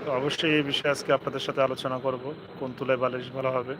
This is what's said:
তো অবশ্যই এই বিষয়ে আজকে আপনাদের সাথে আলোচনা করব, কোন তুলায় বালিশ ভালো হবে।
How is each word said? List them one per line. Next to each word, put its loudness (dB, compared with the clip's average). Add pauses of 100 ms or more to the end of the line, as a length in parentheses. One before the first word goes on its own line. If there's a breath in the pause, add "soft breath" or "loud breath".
তো -2
অবশ্যই 2
এই 6
বিষয়ে 0
আজকে 2
আপনাদের 2
সাথে 0
আলোচনা 0
করব, -4 (260)
কোন -4
তুলায় 2
বালিশ -2
ভালো 0
হবে। -2